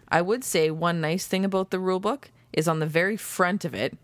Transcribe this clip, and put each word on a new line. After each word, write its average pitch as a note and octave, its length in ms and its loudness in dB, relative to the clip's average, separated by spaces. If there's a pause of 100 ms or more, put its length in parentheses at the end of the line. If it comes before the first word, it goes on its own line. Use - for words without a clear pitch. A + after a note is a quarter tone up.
I E3+ 140 2
would A3 220 -2
say D#3+ 260 2
one E3 300 0
nice D#3+ 260 -2
thing F#3+ 180 0
about F#3+ 260 0
the F#3 100 -2
rule F#3 200 0
book A3 300 -4 (220)
is D#3+ 160 2
on D#3+ 100 2
the D#3 80 0
very F3 300 2
front F#3 480 0
of D3 100 -6
it, G#2+ 300 -4